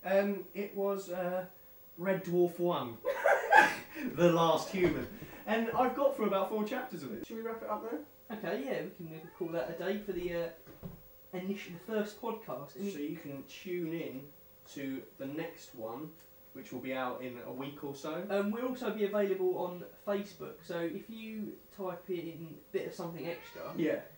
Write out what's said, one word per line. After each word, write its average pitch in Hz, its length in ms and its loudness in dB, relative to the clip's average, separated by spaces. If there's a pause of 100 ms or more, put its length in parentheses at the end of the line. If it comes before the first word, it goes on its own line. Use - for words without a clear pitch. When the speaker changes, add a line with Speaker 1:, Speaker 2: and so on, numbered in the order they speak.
Speaker 1:
Um, 196 400 4 (100)
it - 220 -4
was, 196 340 0
uh, 180 340 -2 (540)
Red 180 260 0
Dwarf 175 340 4
One. 170 440 2
<laughs> - 40 -4 (1080)
The 170 160 10
Last 165 380 6
Human. 151 360 4 (400)
And 226 300 2
I've 254 180 4
got 277 220 4
through 214 100 2
about 196 220 4
four 214 160 0
chapters 190 400 -4
of 233 80 -6
it. - 140 -6
Should 226 100 -8
we 226 60 -6
wrap 226 200 -4
it 214 80 -8
up 214 180 -2
there? 302 120 -4 (380)
Speaker 2:
Okay, 208 280 -2
yeah, 185 160 -2
we 185 140 -6
can 175 140 -10
maybe 165 120 -10 (160)
call 165 100 -4
that 165 220 -2
a 170 100 -6
day 196 180 0
for 202 140 -6
the, 175 220 -2
uh, 170 140 0 (840)
init-, 190 240 -2 (280)
the 220 60 -6
first 208 280 -2
podcast. 175 560 -6
I 196 60 -6
mean 202 100 -2
Speaker 1:
So 147 60 -8
you 160 180 -4
can 139 280 -10
tune 175 480 -4
in 143 300 -6 (520)
to 135 280 -6 (160)
the 135 80 -6
next - 500 -8
one, - 320 -6 (460)
which - 180 -12
will 127 80 -6
be 131 140 -4
out 127 280 -2
in 123 140 -8 (100)
a 131 60 -10
week 139 320 -8
or 143 100 -6
so. 165 360 -4
Speaker 2:
Um, 202 200 2
we'll 240 160 -2
also 240 240 -2
be 208 140 0
available 190 540 2
on 180 260 -4 (220)
Facebook, - 480 -4 (100)
so 170 160 -4
if 170 280 -4
you 220 440 -8 (240)
type 180 320 -6
in 165 460 -6 (180)
Bit 175 160 -2
of - 60 -8
Something 170 340 -6
Extra, - 340 -8 (140)
Speaker 1:
Yeah. - 240 4 (180)